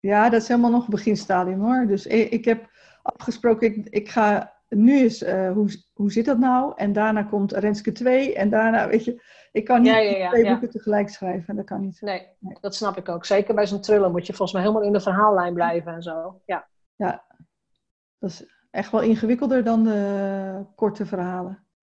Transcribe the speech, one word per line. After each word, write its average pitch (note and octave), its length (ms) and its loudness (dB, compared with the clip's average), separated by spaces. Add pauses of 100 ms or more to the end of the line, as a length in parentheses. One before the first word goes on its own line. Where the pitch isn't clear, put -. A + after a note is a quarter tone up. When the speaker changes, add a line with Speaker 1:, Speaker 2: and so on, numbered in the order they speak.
Speaker 1:
Ja, G#3 280 4
dat A3+ 140 4
is A3+ 60 -8
helemaal A#3+ 220 4
nog A#3+ 180 2
beginstadium, F#3+ 720 -2
hoor. B3 260 0
Dus G3 200 -2
ik, A3 240 2
ik A3+ 140 -4
heb A3+ 240 0 (340)
afgesproken, A3+ 720 0
ik, G#3 140 -10
ik G#3 200 -4
ga G#3 460 0 (140)
nu A#3+ 340 6
eens, A3+ 200 2
eh, F#3+ 300 -2
hoe, G#3 160 0 (260)
hoe G3+ 180 -2
zit A3+ 120 0
dat C4 140 2
nou? B3+ 380 2
En G3+ 160 -2
daarna G#3+ 300 0
komt G3+ 300 -2
Renske G#3 400 -2
twee. B3+ 420 0
En G#3 160 0
daarna, A3 380 2
weet A3 160 2
je... - 180 -6 (300)
Ik A3 120 -2
kan A#3+ 180 4
niet A#3 100 8
Speaker 2:
Ja, A3 60 4
ja, G3+ 180 2
ja, F#3 140 -4
Speaker 1:
twee A#3 140 4
Speaker 2:
ja. G3+ 60 2
Speaker 1:
boeken A#3+ 200 -2
tegelijk G#3 380 -2
schrijven. F#3+ 480 -8
Dat G3 80 -8
kan G3 160 -10
niet. G3 200 -10
Speaker 2:
Nee, G3 260 -8 (120)
Speaker 1:
Nee. F#3 220 -14
Speaker 2:
dat G3 140 -8
snap G3 220 -6
ik F#3 120 -10
ook. E3+ 160 -8
Zeker G#3 300 2
bij G#3 120 2
zo'n G3 140 -6
thriller G3+ 300 4
moet F3 160 -4
je G3 60 -8
volgens F#3 200 -4
mij F#3 100 -2
helemaal G#3+ 240 0
in G#3 60 2
de G3+ 80 2
verhaallijn F#3+ 540 2
blijven E3+ 400 -2
en E3+ 80 -12
zo. E3+ 420 -12
Ja. F3 240 -8 (280)
Speaker 1:
Ja, - 280 -6 (920)
dat F#3+ 120 -8
is - 160 -18 (240)
echt G3 200 -8
wel A3 100 0
ingewikkelder A#3+ 640 0
dan A3+ 200 2
de G3 800 -4 (100)
korte G#3 320 -4
verhalen. F3+ 580 -8 (180)